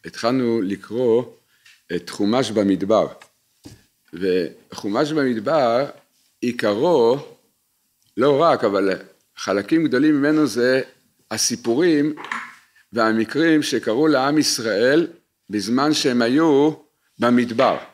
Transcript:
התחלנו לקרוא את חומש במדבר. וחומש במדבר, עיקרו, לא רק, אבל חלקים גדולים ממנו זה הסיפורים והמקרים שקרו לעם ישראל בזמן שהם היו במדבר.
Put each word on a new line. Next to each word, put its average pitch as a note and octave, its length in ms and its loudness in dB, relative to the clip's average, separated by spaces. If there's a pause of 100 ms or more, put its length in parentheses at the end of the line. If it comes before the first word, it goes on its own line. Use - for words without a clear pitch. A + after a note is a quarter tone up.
התחלנו A#2 560 -2
לקרוא A2+ 600 -2 (720)
את - 140 -8
חומש G#2+ 420 -2
במדבר. G2 560 0 (1040)
וחומש G2 960 -4
במדבר, C3 760 0 (560)
עיקרו, A#2+ 760 0 (1000)
לא C#3+ 240 2
רק, D#3 220 2
אבל G2 260 0 (480)
חלקים G2+ 500 -2
גדולים C#3+ 280 2
ממנו D3+ 320 2
זה B2 340 0 (500)
הסיפורים C#3+ 840 0 (760)
והמקרים A2+ 720 0
שקרו A#2+ 440 -2
לעם C#3+ 300 2
ישראל B2+ 680 0 (420)
בזמן A#2+ 440 0
שהם B2+ 280 0
היו C#3+ 500 4 (480)
במדבר. A#2+ 580 2 (160)